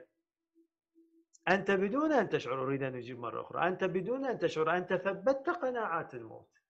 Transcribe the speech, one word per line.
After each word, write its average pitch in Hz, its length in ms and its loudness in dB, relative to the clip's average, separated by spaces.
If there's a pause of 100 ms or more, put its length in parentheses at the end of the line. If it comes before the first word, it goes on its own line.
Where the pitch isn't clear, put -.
(1500)
أنت 196 220 4
بدون 208 420 2
أن 226 160 4
تشعر، 131 340 -2
أريد 135 200 0
أن 131 120 -2
أجيب 123 240 -8
مرة 117 220 -6
أخرى، 151 280 0
أنت 185 160 0
بدون 190 400 0
أن 226 140 -2
تشعر، 160 380 2
أنت 180 180 0
ثبتت 196 560 0
قناعات 214 640 -2
الموت، - 440 -14 (120)